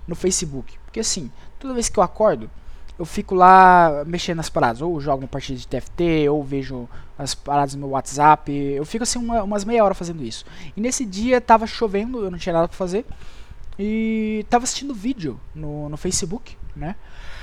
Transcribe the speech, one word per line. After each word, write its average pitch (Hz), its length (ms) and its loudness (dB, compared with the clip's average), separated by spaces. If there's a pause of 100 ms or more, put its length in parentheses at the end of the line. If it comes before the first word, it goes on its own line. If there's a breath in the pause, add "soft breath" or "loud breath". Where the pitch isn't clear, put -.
no 170 80 -6
Facebook. 156 720 -2
Porque - 160 -8
assim, 180 280 -4 (300 soft breath)
toda 262 160 -8
vez 233 140 -2
que - 100 0
eu 202 60 6
acordo, 185 440 2 (480 soft breath)
eu 170 80 -8
fico 196 300 -4
lá 180 720 10
mexendo 170 300 -4
nas 156 120 -4
paradas. 123 340 0
Ou 165 180 -2
jogo 135 220 0
uma 131 60 -8
partida 135 300 -6
de - 80 -12
T 131 120 -4
F - 120 -8
T, 160 380 2
ou 147 160 0
vejo 131 440 -6 (300 loud breath)
as 139 160 -6
paradas 139 400 0
no 139 60 -10
meu 139 80 -8
WhatsApp. 143 640 4
Eu 139 320 -4
fico 220 180 -6
assim 240 160 -2
uma, 233 240 -2
umas 202 220 -2
meia 226 200 4
hora 190 100 4
fazendo 170 280 -8
isso. 110 220 -10 (320 loud breath)
E 202 40 -6
nesse 254 240 -2
dia 226 360 2
tava 226 260 6
chovendo, 220 580 -2
eu 185 60 -4
não 180 80 -8
tinha 170 140 -2
nada 165 160 4
pra - 80 -12
fazer. 190 280 -2 (720 soft breath)
E 214 720 -2
tava 240 160 2
assistindo 269 300 -6
vídeo 190 440 -6 (160)
no, 151 360 -8
no 151 80 -8
Facebook, 185 580 -4 (180)
né? 151 220 -6 (460 loud breath)